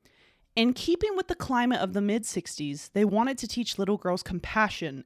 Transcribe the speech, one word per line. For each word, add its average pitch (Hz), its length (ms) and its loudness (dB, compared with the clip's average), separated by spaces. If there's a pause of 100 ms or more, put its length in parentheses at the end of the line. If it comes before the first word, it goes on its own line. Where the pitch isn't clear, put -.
(560)
"In 233 160 4
keeping 370 440 0
with 370 120 -2
the 359 60 -2
climate 247 460 0
of 185 120 -2
the 202 80 0
mid 208 240 2
sixties, - 720 -6
they 208 100 4
wanted 220 340 2
to 233 100 -6
teach - 300 -4
little 202 180 2
girls 180 260 -2
compassion 175 840 -2